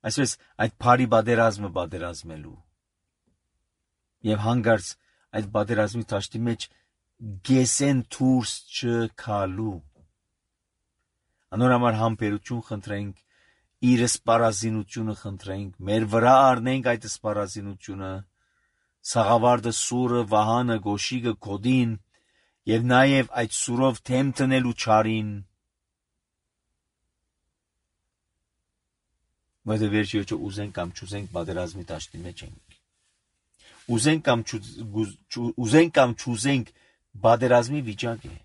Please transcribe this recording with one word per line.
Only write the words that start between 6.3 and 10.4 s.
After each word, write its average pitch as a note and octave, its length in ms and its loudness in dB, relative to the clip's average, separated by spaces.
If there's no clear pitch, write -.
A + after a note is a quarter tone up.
մեջ A#2 240 -4
գեսեն C3 640 2
դուրս B2+ 460 0
չգալու։ A2 1080 -4